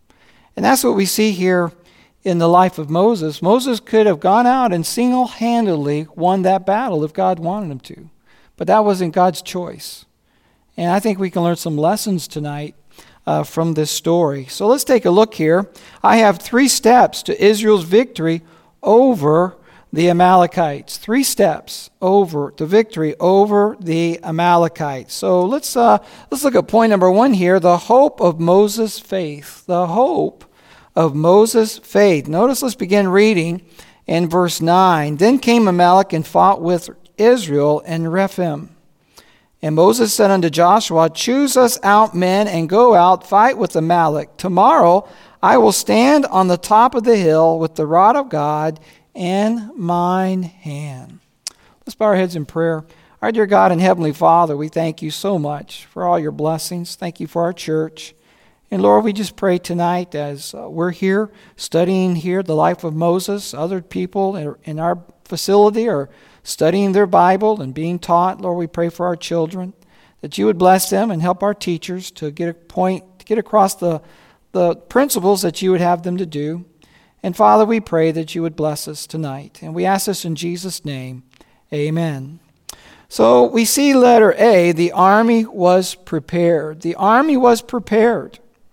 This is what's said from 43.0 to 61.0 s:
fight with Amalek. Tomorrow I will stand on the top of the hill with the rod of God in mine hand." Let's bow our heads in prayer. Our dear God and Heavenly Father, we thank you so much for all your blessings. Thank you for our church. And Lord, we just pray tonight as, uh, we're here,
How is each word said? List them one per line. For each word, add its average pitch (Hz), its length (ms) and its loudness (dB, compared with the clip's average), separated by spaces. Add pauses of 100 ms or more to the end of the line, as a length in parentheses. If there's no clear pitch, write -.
fight 214 320 2
with 214 180 -4
Amalek. 160 640 -2
Tomorrow 190 680 2 (340)
I 214 160 4
will 220 140 4
stand 254 540 2
on 185 220 0
the 175 100 0
top 226 380 2
of 226 80 -2
the 233 120 4
hill 165 440 2
with 160 160 -4
the 156 100 -4
rod 185 300 4
of 277 140 -4
God 151 500 -4 (360)
in 208 600 -4
mine 185 680 -2
hand." 143 760 -14 (640)
Let's - 100 -18
bow 220 100 -2
our 208 100 2
heads 180 200 -2
in 151 100 -8
prayer. 165 380 -4 (380)
Our 214 100 -2
dear 220 140 0
God 190 260 2
and 165 80 0
Heavenly 175 320 0
Father, 165 460 2
we 151 100 -8
thank 160 340 -6
you 156 100 -8
so 196 280 -4
much 147 460 -12
for - 180 -12
all 175 160 0
your 151 120 -6
blessings. 160 640 -8
Thank 170 240 -12
you 170 80 -10
for 170 160 -4
our 175 100 -4
church. 156 640 -8 (560)
And 190 100 -4
Lord, 208 220 4
we 220 100 -2
just 202 220 -8
pray 180 240 0
tonight 175 560 -4
as, 143 400 -10
uh, 156 120 -16
we're 165 220 -4
here, 190 400 -2 (260)